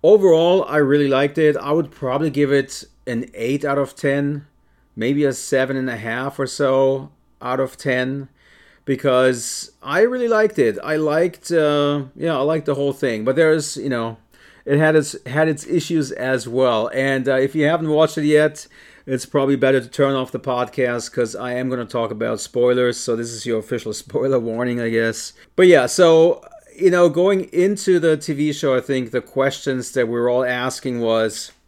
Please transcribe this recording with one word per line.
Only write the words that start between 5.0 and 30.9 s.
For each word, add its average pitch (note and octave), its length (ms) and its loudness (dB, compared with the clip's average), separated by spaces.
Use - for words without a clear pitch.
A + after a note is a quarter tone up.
a C#3 80 0
seven C3+ 440 -2
and C3 140 -4
a A#2 60 -8
half A#2 420 -8
or C#3 80 -4
so C3+ 640 0
out B2+ 160 -4
of C3 180 -4
ten, C3 520 -4
because B2+ 880 0
I D#3 200 0
really B3 260 0
liked G#3+ 320 0
it. A2 240 2
I D#3 100 -4
liked, D#3 560 -2
uh, D3 540 0
yeah, D#3+ 240 -4
I C3 40 -2
liked D#3 240 -2
the C#3+ 100 -2
whole C#3 160 -2
thing. A2+ 320 -4
But C3 100 0
there's, D#3 420 2
you C#3 120 -6
know, A#2 300 -6
it C#3+ 140 2
had D#3 160 4
its, D3 220 2
had D3+ 220 0
its D3+ 180 -4
issues D#3+ 460 -2
as B2+ 340 -4
well. A#2+ 480 2
And, C3+ 340 0
uh, C3 100 2
if C#3 180 -2
you D3+ 80 2
haven't D#3+ 240 0
watched D3+ 300 2
it D3 60 -2
yet, D3+ 440 2
it's C3 220 -6
probably C#3 300 0
better C3 240 2
to A#2+ 80 -14
turn C#3 260 0
off C3 160 -4
the B2 80 -8
podcast, B2 720 -4
'cause A#2+ 240 -4
I B2 200 -8
am B2+ 160 -4
gonna B2 160 -6
talk A2+ 260 -4
about A2+ 280 -4
spoilers. B2 580 0
So A#2 180 -2
this A#2 160 -8
is A2+ 140 -12
your A2+ 120 -2
official A2+ 340 -6
<laughs> - 120 -12
spoiler C3 340 -2
warning, A#2+ 420 -4
I A#2 100 -2
guess. A2+ 420 -2
But F#3 100 8
yeah, D3 200 8
so, E3 560 4
you F3+ 140 4
know, F3 180 4
going F#3 440 0
into F#3 460 2
the D#3 180 2
T D3 180 -6
V D3 180 -2
show, C#3 240 0
I B2 40 2
think B2+ 300 -4
the B2 120 -4
questions C3+ 680 -4
that B2 140 0
we A2+ 60 -6
were A#2+ 160 0
all B2 160 0
asking B2 560 -4